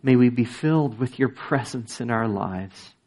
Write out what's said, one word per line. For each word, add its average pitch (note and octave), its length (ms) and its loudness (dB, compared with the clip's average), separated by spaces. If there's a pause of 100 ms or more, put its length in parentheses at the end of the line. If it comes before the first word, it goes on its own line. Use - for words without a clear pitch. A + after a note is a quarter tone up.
May C3 120 6
we B2 140 6
be A#2+ 140 0
filled D3 560 0
with B2+ 180 -4
your C3 120 0
presence - 720 -6
in A#2+ 120 -4
our A2+ 160 0
lives. G2 680 -8 (140)